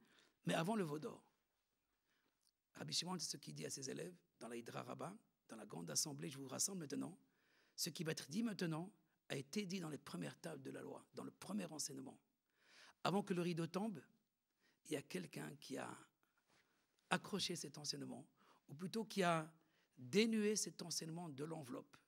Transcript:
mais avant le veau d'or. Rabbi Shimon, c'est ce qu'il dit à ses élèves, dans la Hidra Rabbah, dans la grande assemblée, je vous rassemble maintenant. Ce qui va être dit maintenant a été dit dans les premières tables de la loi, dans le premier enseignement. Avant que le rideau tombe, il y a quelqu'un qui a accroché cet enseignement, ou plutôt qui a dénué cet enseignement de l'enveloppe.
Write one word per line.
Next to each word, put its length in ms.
mais 100
avant 200
le 80
veau 160
d'or. 240
Rabbi 200
Shimon, 260
c'est 100
ce 80
qu'il 160
dit 120
à 40
ses 200
élèves, 260
dans 80
la 80
Hidra 280
Rabbah, 320
dans 80
la 100
grande 240
assemblée, 400
je 80
vous 100
rassemble 340
maintenant. 360
Ce 140
qui 140
va 80
être 180
dit 140
maintenant 480
a 60
été 300
dit 140
dans 100
les 80
premières 420
tables 220
de 80
la 120
loi, 220
dans 100
le 80
premier 340
enseignement. 540
Avant 180
que 120
le 80
rideau 260
tombe, 340
il 80
y 20
a 60
quelqu'un 560
qui 200
a 180
accroché 460
cet 220
enseignement, 480
ou 60
plutôt 320
qui 180
a 300
dénué 580
cet 260
enseignement 480
de 140
l'enveloppe. 540